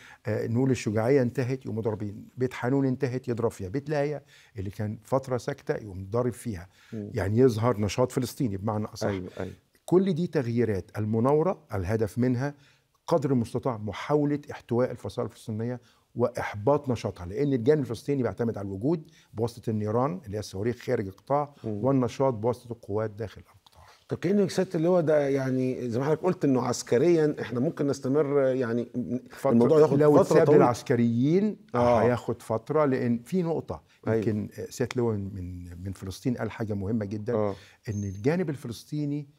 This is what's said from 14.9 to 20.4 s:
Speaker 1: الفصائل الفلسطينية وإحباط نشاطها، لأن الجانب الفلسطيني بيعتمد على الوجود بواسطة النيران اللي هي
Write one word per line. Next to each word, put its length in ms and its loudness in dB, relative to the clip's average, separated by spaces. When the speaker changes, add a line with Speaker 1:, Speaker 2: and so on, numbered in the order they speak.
Speaker 1:
الفصائل 380 -8
الفلسطينية 520 -8
وإحباط 760 0
نشاطها، 380 -4
لأن 260 -2
الجانب 280 4
الفلسطيني 420 -4
بيعتمد 360 -2
على 100 -8
الوجود 420 -4
بواسطة 360 -4
النيران 560 -2
اللي 100 -8
هي 40 -4